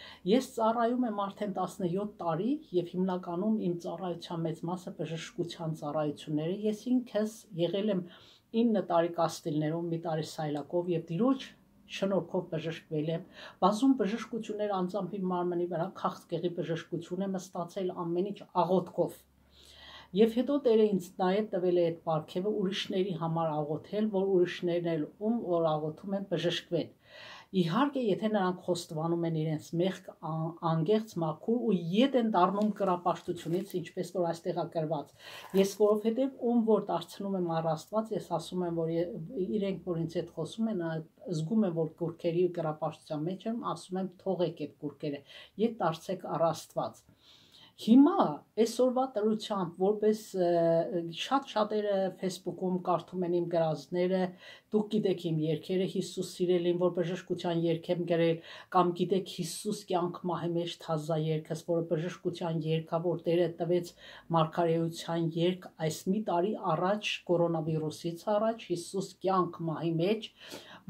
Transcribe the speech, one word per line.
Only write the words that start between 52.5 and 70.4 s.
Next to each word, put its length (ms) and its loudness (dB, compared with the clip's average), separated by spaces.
կարդում 400 -2
են 140 0
իմ 160 0
գրածները, 640 0
"Դուք 180 2
գիտեք 380 0
իմ 100 2
երգերը, 480 0
Հիսուս 480 -4
սիրելին, 460 2
որ 160 4
բժշկության 680 -2
երգ 300 0
եմ 160 0
գրել", 320 4
կամ 240 6
գիտեք 320 0
Հիսուս 560 -6
կյանք 400 0
մահի 300 -2
մեջ 160 -2
թազա 400 -2
երգս, 460 -2
որը 180 0
բժշկության 800 -2
երգ 260 0
ա, 80 0
որ 240 0
Տերը 240 4
տվեց 300 0
մարգարեության 920 2
երգ 300 0
այս 200 -2
մի 180 2
տարի 240 2
առաջ 400 0
կորոնավիրուսից 960 0
առաջ, 380 0
Հիսուս 340 -4
կյանք 460 2
մահի 260 0
մեջ, 320 2